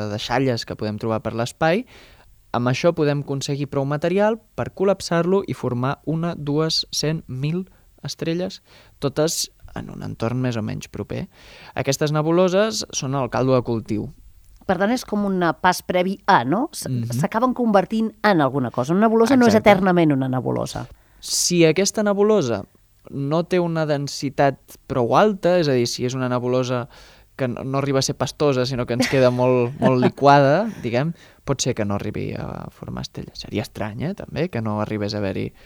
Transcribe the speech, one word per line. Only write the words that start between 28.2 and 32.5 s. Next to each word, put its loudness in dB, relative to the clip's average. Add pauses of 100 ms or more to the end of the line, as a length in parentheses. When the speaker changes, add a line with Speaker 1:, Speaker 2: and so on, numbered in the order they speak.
Speaker 1:
sinó -4
que -4
ens 0
queda 6
molt, 2
Speaker 2:
<laughs> -16
Speaker 1:
molt 4
liquada, 4 (120)
diguem, -2 (300)
pot -4
ser -2
que -2
no -2
arribi -6
a -10